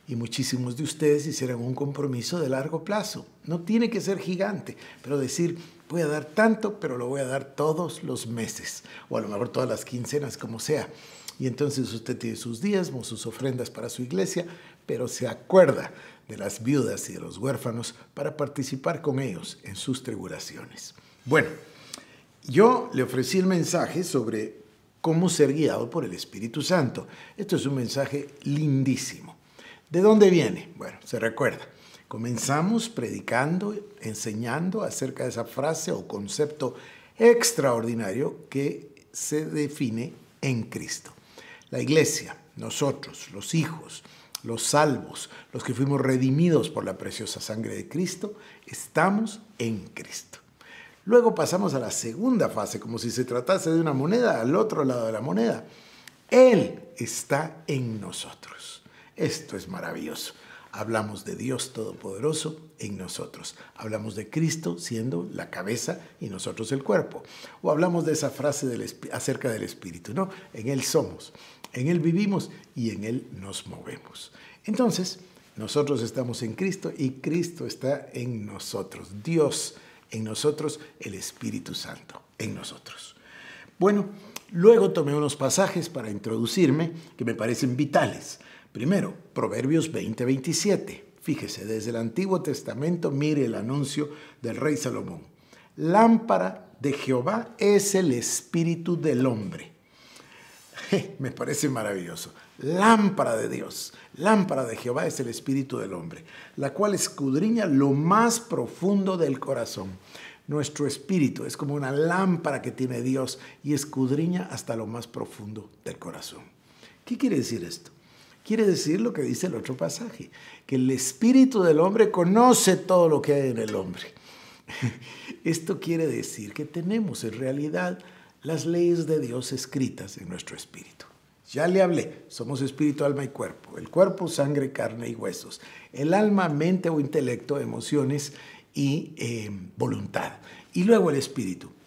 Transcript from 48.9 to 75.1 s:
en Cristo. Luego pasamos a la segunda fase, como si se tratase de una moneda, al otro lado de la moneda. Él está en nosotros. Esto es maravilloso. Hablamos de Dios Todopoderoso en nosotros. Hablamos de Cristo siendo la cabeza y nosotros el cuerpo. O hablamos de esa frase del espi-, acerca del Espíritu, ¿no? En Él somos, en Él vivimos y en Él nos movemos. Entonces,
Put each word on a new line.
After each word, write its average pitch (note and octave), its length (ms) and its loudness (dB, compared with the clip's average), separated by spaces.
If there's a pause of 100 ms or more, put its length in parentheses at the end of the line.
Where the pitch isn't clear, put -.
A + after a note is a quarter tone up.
en A2+ 300 -4
Cristo. - 520 -14 (640)
Luego A#3 300 8
pasamos E3+ 380 2
a C3+ 60 0
la A2 120 -4
segunda D3+ 580 0
fase, G#2 300 -4
como A#2 180 -8
si A2+ 140 -4
se B2 140 -2
tratase D#3+ 460 0
de E3 100 6
una D#3 120 0
moneda, F3 460 2
al B2 160 2
otro F3+ 300 2
lado B2 220 0
de A2+ 40 -2
la A2 100 -4
moneda. G#2+ 440 0 (640)
Él A#3 500 8 (180)
está - 720 -4
en B2 320 -2
nosotros. - 840 -14 (320)
Esto - 420 -4
es F#2 100 -10
maravilloso. E2 640 -8 (380)
Hablamos G#2 540 -4
de - 100 -8
Dios B2 380 -6
Todopoderoso A2 840 -6 (200)
en G2+ 180 -8
nosotros. - 580 -12 (200)
Hablamos G#2+ 400 -8
de G#2+ 140 -10
Cristo D#3 480 -2
siendo A2+ 560 -4
la - 160 -10
cabeza A#2 500 -4 (200)
y - 80 -8
nosotros G2+ 440 -8
el C#3 120 -2
cuerpo. F3 400 0 (380)
O D#3 100 2
hablamos E3+ 340 2
de D#3+ 80 2
esa C#3+ 160 -2
frase D3 380 -2
del A#2 140 -4
espi-, - 300 -12
acerca - 380 -4
del G#2+ 140 -4
Espíritu, F2+ 500 -12
¿no? F#3+ 160 -2 (240)
En A2 140 -8
Él C3+ 160 -2
somos, - 480 -2 (400)
en B2+ 160 -2
Él E3+ 140 2
vivimos F3+ 500 2 (240)
y A#2 140 -2
en G2+ 160 -6
Él A#2+ 220 -6 (120)
nos F#2+ 280 -12
movemos. - 640 -16 (320)
Entonces, G#3 540 0 (360)